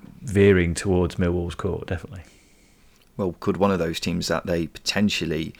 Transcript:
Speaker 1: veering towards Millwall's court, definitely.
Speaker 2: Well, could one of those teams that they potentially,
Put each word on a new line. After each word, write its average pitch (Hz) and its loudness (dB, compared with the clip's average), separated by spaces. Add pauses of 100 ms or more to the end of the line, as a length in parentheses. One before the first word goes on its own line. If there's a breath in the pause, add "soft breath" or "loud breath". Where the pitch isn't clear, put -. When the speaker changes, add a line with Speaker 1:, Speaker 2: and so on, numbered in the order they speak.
(220)
Speaker 1:
veering 92 6
towards 90 0
Millwall's 87 -2
court, - -6
definitely. 87 -8 (920 soft breath)
Speaker 2:
Well, 92 -4
could 95 -2
one 98 2
of 90 0
those 82 -2
teams 85 -4
that 82 -2
they 85 -2
potentially, 82 -2